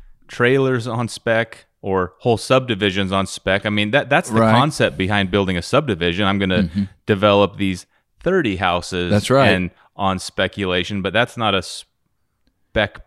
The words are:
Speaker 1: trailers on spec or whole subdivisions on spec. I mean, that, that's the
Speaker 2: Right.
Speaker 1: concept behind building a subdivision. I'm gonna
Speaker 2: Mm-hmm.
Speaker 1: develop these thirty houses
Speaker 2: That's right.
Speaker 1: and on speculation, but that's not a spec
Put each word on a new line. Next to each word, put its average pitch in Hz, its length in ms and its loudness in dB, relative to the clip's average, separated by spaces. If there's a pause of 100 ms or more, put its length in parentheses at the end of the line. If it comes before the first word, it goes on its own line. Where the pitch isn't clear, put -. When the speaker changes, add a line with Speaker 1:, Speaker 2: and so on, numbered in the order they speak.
(280)
Speaker 1:
trailers 127 600 0
on 117 200 -4
spec - 580 -2 (180)
or 95 360 -2
whole 117 180 2
subdivisions 101 760 0
on 98 140 0
spec. 95 400 -2
I 107 40 -2
mean, 104 220 0
that, 131 180 0
that's 147 200 2
the 113 120 2
Speaker 2:
Right. 110 100 4
Speaker 1:
concept 123 460 2
behind 95 340 0
building 95 260 0
a 85 60 -4
subdivision. 95 640 0
I'm 98 100 0
gonna 95 260 0
Speaker 2:
Mm-hmm. 90 200 -2 (240)
Speaker 1:
develop 101 500 2
these 95 300 -4 (320)
thirty 165 380 -2
houses 90 520 -2
Speaker 2:
That's 101 220 0
right. 131 180 4
Speaker 1:
and 90 220 0 (240)
on 95 240 -2
speculation, 92 840 -4
but 92 100 -4
that's 117 260 -2
not 107 180 0
a 92 80 0
spec - 1400 -10